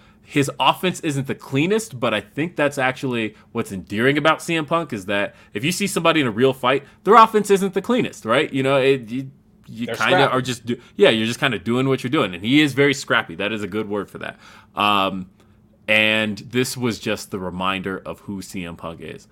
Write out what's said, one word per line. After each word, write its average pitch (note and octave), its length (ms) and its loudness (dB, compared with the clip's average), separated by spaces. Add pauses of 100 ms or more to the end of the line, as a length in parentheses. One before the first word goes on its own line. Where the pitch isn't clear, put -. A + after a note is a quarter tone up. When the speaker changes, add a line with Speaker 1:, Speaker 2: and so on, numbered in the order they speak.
(220)
Speaker 1:
His C#3+ 260 0 (120)
offense D#3+ 400 0
isn't C#3 260 -4
the - 80 -4
cleanest, E3+ 640 -2
but A2+ 160 0
I G#2 60 0
think D#3 340 -8
that's C#3+ 240 -2
actually B2+ 560 -4 (160)
what's A2+ 220 -6
endearing G#2 460 0
about D3+ 240 2
C E3+ 120 -4
M D#3+ 120 -2
Punk E3 260 -4
is G2 140 -8
that G2+ 280 -2 (200)
if G#2+ 100 -6
you E3 80 0
see G3 160 -2
somebody E3 320 2
in C3+ 60 2
a A#2+ 40 0
real A2+ 220 4
fight, C3+ 320 0 (200)
their G3 100 6
offense G#3+ 360 6
isn't F#3+ 240 2
the F#3+ 80 -2
cleanest, G#3+ 420 -2
right? B2+ 280 2
You C3+ 100 -2
know, C3+ 140 2
it, B2+ 340 2
you, C3 200 -8 (360)
you A#2+ 200 -10
Speaker 2:
They're A2+ 100 -6
Speaker 1:
kinda A#2 160 2
Speaker 2:
scrappy. C3+ 200 4
Speaker 1:
are C3 80 0
just B2 260 -6
do-, A#2 140 -4 (140)
yeah, G3+ 140 8
you're A2 180 2
just A#2+ 140 -4
kinda B2+ 180 0
doing A#2+ 300 0
what C3 160 0
you're B2 80 -4
doing, B2 220 0
and F2 100 -10
he C3+ 160 4
is D3 140 2
very C#3 200 4
scrappy. A#2 400 -2
That G2 160 -4
is G#2+ 140 -6
a - 20 -6
good G#2 220 -4
word G2+ 200 -4
for - 100 -16
that. - 200 -12 (380)
Um, G2 540 0 (580)
and G#2+ 500 2
this B2 380 -4
was A#2+ 240 -2
just - 320 -6
the G2+ 80 -6
reminder F#2 580 -4
of D#2+ 220 -12
who G2+ 220 -10
C F#2 220 -10
M E2+ 120 -12
Punk E2 240 -12
is. - 320 -16